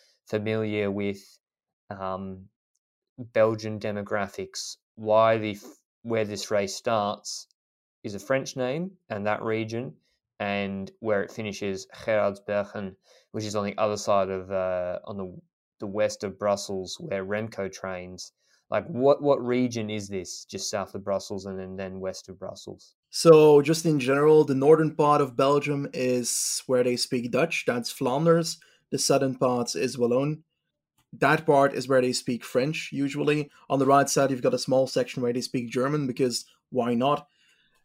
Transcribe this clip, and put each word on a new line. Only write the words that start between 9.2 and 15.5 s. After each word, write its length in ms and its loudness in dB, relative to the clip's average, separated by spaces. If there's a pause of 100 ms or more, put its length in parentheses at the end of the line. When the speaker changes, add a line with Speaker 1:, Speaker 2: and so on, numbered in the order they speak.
Speaker 1:
that 160 -2
region, 540 -4 (420)
and 600 -4
where 240 0
it 80 -12
finishes, 600 -8
Gerardsbergen, 1000 -2 (380)
which 100 -6
is 140 -6
on 80 -2
the 140 -6
other 180 0
side 340 2
of, 220 -6
uh, 540 -2
on 100 -12
the, 200 -10 (440)